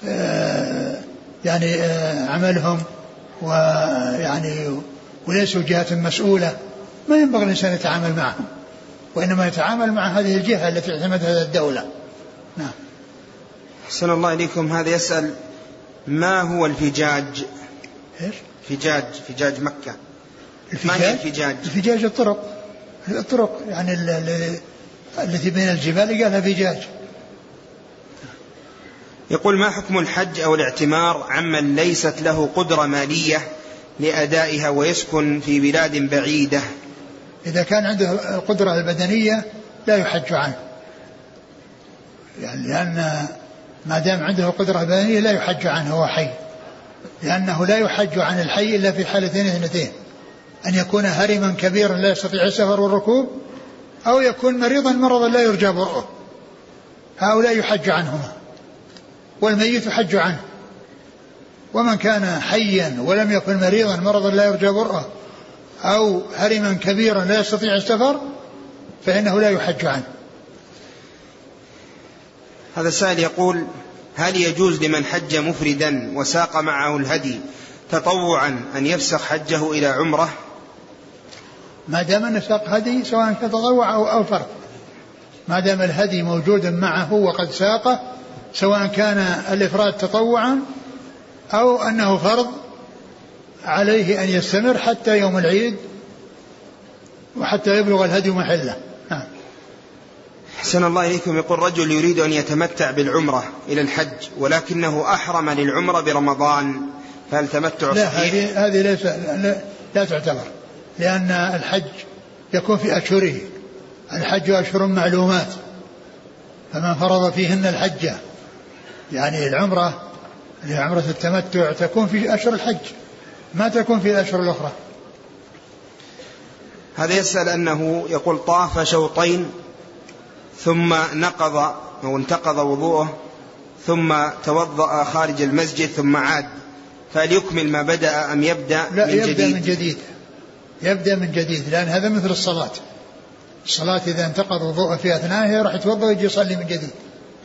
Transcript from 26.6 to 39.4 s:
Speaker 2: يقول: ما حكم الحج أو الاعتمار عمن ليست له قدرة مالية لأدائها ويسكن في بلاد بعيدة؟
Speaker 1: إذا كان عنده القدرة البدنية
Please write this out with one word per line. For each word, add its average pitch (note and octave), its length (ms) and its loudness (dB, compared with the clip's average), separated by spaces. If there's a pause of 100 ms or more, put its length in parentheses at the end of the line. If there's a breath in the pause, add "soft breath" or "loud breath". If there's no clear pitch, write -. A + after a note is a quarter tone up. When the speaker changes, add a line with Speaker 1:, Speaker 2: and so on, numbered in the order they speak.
Speaker 2:
يقول: G3 280 2
ما G3+ 120 4
حكم F#3+ 280 -4
الحج E3+ 420 -2
أو D#3+ 140 4
الاعتمار D#3 760 2
عمن D3 460 0
ليست D#3+ 460 0
له D#3 340 2
قدرة D#3+ 300 2
مالية D3 600 0 (520 loud breath)
لأدائها D3+ 680 2
ويسكن D3 720 0
في C#3+ 200 2
بلاد D3 360 2
بعيدة؟ C#3+ 640 2 (840)
Speaker 1:
إذا E3+ 160 0
كان G#3 240 2
عنده G3 480 0
القدرة F#3+ 400 0
البدنية F#3+ 720 0 (420)